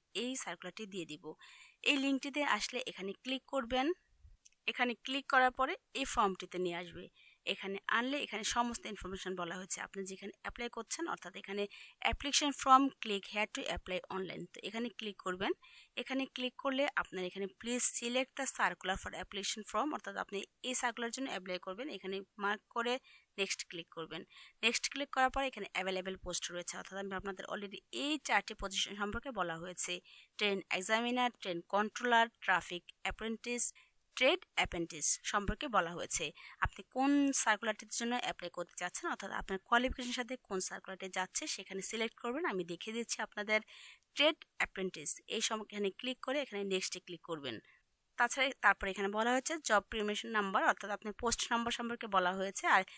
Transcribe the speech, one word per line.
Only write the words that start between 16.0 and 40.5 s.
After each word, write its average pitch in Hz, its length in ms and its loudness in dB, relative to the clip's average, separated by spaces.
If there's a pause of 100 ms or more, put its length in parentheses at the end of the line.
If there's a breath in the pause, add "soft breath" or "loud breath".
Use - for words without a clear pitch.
ক্লিক 254 320 -6
করলে 277 380 0
আপনার 180 300 -4
এখানে 190 200 -6
"Please 233 400 0 (140)
select 247 360 -2
the 269 100 -4 (120)
circular 190 400 0
for - 140 -6 (120)
application 202 480 -6
form", 262 220 0
অর্থাৎ 202 220 -8
আপনি - 280 -4 (200)
এই 254 120 0
সার্কুলার 233 360 0
জন্য 269 180 -6
অ্যাপ্লাই 185 300 -6
করবেন। 214 300 -8
এখানে 196 320 -6 (160)
মার্ক 208 320 -2
করে 240 300 0 (380 loud breath)
নেক্সট - 320 -2
ক্লিক 170 220 -12
করবেন। 160 300 -8 (420 loud breath)
নেক্সট - 260 2
ক্লিক 277 200 -4
করার 262 200 4
পরে 269 180 -2
এখানে 214 260 -8
অ্যাভেলেবল 190 420 -2
পোস্ট 175 360 -4
রয়েছে, 175 260 -6
অর্থাৎ 190 220 -10
আমি 196 160 -4
আপনাদের 190 300 -6
already 196 320 -8 (140)
এই 285 340 0
চারটি 220 280 2
পজিশন 196 420 -2
সম্পর্কে 208 360 -4
বলা 175 260 0
হয়েছে, 180 420 -2 (380 loud breath)
ট্রেন 202 200 4 (120)
এক্সামিনার, 240 600 2 (100)
ট্রেন 175 200 -4
কন্ট্রোলার, 226 680 4 (140)
ট্রাফিক 180 420 0 (180)
অ্যাপ্রেন্টিস, 226 720 -2 (440 loud breath)
ট্রেড 302 220 6 (160)
অ্যাপ্রেন্টিস 170 680 0
সম্পর্কে 208 440 0
বলা 180 240 4
হয়েছে। 175 400 0 (280 loud breath)
আপনি - 300 -2
কোন 277 420 4
সার্কুলারটির 214 580 2 (100)
জন্য 240 160 0
অ্যাপ্লাই - 340 -4
করতে - 280 -8
চাচ্ছেন, 180 320 -4
অর্থাৎ 202 220 -4
আপনার 196 280 -2
কোয়ালিফিকেশনের 247 540 2
সাথে 247 220 -4
কোন 190 240 -4